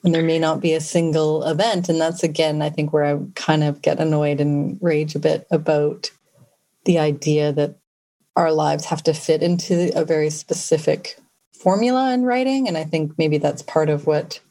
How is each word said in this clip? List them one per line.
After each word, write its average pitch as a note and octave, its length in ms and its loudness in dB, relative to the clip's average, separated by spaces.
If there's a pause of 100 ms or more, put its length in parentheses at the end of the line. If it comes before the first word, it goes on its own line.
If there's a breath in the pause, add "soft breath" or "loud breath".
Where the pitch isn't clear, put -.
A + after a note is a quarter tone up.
and E3+ 100 4
there E3 80 2
may E3 160 2
not D#3+ 220 0
be D#3+ 140 0
a D#3+ 60 -2
single D#3 640 0
event. F3+ 440 0
And E3 120 2
that's, E3 220 0
again, D#3 400 0
I D3+ 80 0
think D3+ 220 -4
where D3 120 2
I D3 140 0 (160)
kind D#3 300 0
of D3 180 -2
get - 160 0
annoyed D3+ 420 0
and C#3+ 400 0
rage D#3 340 0
a D3 40 -4
bit D#3 320 0
about D#3 600 0 (720)
the E3+ 140 4
idea D3+ 540 0
that D3 240 -2 (600)
our E3 160 2
lives D3+ 340 0
have D#3+ 160 -6
to D#3+ 100 2
fit D#3+ 300 0
into F3 560 0
a E3 60 0
very D#3 260 0
specific - 880 -4 (340)
formula B3 600 2
in B3 100 0
writing. B3+ 440 0
And E3 100 -2
I D#3+ 60 -4
think D#3 340 -4
maybe D3+ 200 2
that's C#3+ 240 -2
part D#3 260 0
of D3 180 -2
what D3+ 320 -2 (120)